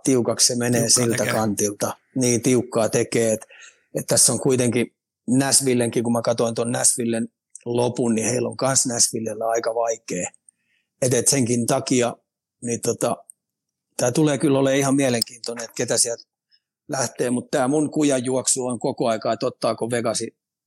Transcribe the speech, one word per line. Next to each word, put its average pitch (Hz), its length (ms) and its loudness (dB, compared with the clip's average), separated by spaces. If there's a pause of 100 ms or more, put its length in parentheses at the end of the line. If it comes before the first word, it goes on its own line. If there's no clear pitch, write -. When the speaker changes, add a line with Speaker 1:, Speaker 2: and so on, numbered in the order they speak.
Speaker 1:
tiukaksi 120 440 2
se 123 80 -2
menee 120 260 0
Speaker 2:
Tiukkaa 120 240 2
Speaker 1:
siltä 113 120 0
Speaker 2:
tekee. 110 160 0
Speaker 1:
kantilta. 104 640 -2 (180)
Niin 120 260 2
tiukkaa 117 480 2
tekee, 117 440 2
et, - 80 -2 (540)
et - 120 -6
tässä - 260 4
on 113 60 -2
kuitenkin 123 560 0 (320)
Nashvillenkin, 127 760 2
kun 117 100 0
mä 117 80 0
katsoin 117 340 -2
ton 120 160 -2
Nashvillen 117 560 -2 (380)
lopun, 120 500 0
niin 110 120 -2
heillä 117 220 -2
on 110 80 -10
kans 135 280 0
Nashvillellä 113 640 -2
aika 113 280 -2
vaikea. 117 540 -4 (720)
Et, 131 120 2
et 117 140 2
senkin 120 400 2
takia, 127 480 0 (460)
niin 117 200 -6
tota, 117 360 -2 (800)
tää 123 140 0
tulee 151 260 2
kyllä 135 220 2
olemaan 135 200 2
ihan 135 160 2
mielenkiintoinen, 120 680 -2
että - 120 -16
ketä 123 220 0
sieltä 117 260 -2 (640)
lähtee, 135 420 -4
mut 120 220 -4
tää 135 160 0
mun 151 240 0
kujanjuoksu 131 760 0
on 123 140 -4
koko 135 280 -2
aika, 113 260 -2
että 110 120 -2
ottaako 117 440 -2
Vegasi 117 480 -4 (300)